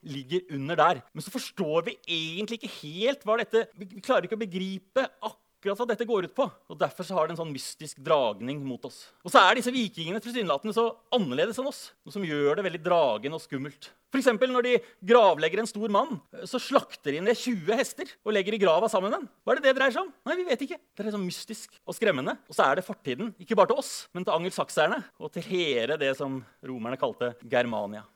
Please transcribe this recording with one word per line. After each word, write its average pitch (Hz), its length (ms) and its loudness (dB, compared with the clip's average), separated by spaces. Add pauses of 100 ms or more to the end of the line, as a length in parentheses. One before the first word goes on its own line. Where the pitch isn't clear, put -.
ligger 139 320 -4 (160)
under 147 240 -2
der. 151 220 6 (100)
Men 160 100 -12
så - 120 -14
forstår 165 560 -2
vi 135 80 -14 (100)
egentlig 170 540 -4
ikke 208 180 -12
helt 202 480 -4
hva 220 140 2
dette, 220 240 0 (100)
vi, 196 80 -14
vi 190 160 -18
klarer 208 240 2
ikke 208 160 -6
å 233 60 -4
begripe 190 580 -4 (160)
akkurat - 640 -6
hva 240 100 -4
dette 220 160 -2
går 196 220 0
ut - 100 -20
på. 254 80 2 (240)
Og 151 80 -8
derfor 170 240 -2
så 185 140 -2
har 156 100 2
det 170 80 -6
en 165 80 -6
sånn 156 80 -8
mystisk - 480 -14
dragning 135 640 0
mot 131 240 -8
oss. - 160 -16 (180)
Og 180 80 -10
så 226 140 10
er 220 160 6
disse 247 160 -2
vikingene 185 480 -4
tilsynelatende 214 480 -2
så 226 160 2 (240)
annerledes 202 480 0
enn 269 80 -4
oss, - 320 -12
noe 165 160 -16
som 202 80 -4
gjør 147 340 2
det 196 120 -2
veldig 160 180 -10
dragende 143 480 2
og 160 80 -12
skummelt. - 480 -10 (160)
For 262 140 -2
eksempel 254 260 2
når 254 160 0
de 247 100 2 (300)
gravlegger 185 560 6
en 226 80 -2
stor 208 240 -4
mann, 233 240 2 (320)
så 247 140 -4
slakter - 500 2
de 151 140 -2
ned 226 100 4
tjue 208 400 -2
hester 277 320 -4 (160)
og 220 80 -2
legger 202 240 0
i 202 40 -2
grava 190 280 4
sammen 196 240 0
med 359 60 -2
den. 294 80 -8 (180)
Hva 214 80 2
er 285 80 2
det 269 80 4
det 262 80 6
dreier 269 160 2
seg 349 140 -2
om? 294 60 -14 (120)
Nei, 311 140 -2
vi 359 100 -4
vet 277 160 -2
ikke. 320 140 -10 (180)
Det 208 80 -8
er 214 80 -6
sånn 202 140 -4
mystisk - 580 -12
og - 120 -10
skremmende. 175 420 0 (100)
Og - 80 -8
så 196 80 6
er 139 140 4
det 180 80 -6
fortiden, 190 500 -6
ikke 214 220 -2
bare 202 140 6
til 277 100 0
oss, - 100 -8 (240)
men 180 80 -6
til 208 80 0
angelsakserne, 170 680 0 (180)
og - 140 -10
til 170 160 -8
hele 151 500 0
det 135 160 0
som 135 240 -6 (240)
romerne 127 360 -6
kalte 120 340 -2 (100)
Germania. 110 720 -2